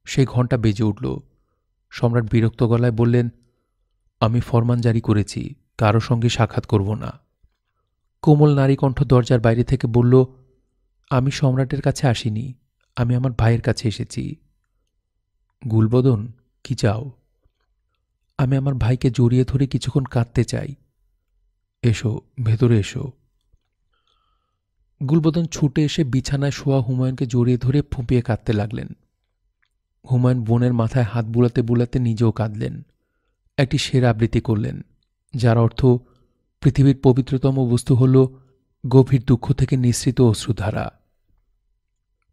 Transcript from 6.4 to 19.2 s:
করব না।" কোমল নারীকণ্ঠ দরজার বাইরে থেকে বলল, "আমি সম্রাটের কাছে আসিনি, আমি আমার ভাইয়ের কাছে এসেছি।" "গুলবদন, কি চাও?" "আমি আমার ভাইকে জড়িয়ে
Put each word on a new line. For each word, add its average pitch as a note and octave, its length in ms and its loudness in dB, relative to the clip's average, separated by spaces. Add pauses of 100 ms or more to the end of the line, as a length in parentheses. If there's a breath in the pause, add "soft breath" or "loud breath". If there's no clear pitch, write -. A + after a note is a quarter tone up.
করব G2+ 280 0
না।" - 260 -12 (1040)
কোমল D3+ 320 4
নারীকণ্ঠ C3+ 480 0
দরজার B2 380 2
বাইরে A#2 240 2
থেকে B2+ 220 -2
বলল, A#2+ 380 4 (880)
"আমি C3 200 0
সম্রাটের C3 520 -2
কাছে C#3+ 240 -2
আসিনি, A#2 480 -2 (420)
আমি A#2+ 180 0
আমার B2+ 180 -2
ভাইয়ের A2+ 280 2
কাছে - 280 -2
এসেছি।" C3 480 -8 (1300)
"গুলবদন, A2+ 640 2 (320)
কি B2 100 -6
চাও?" A#2 380 -4 (1300)
"আমি C3+ 180 0
আমার C3+ 180 -2
ভাইকে B2 360 0
জড়িয়ে B2 340 2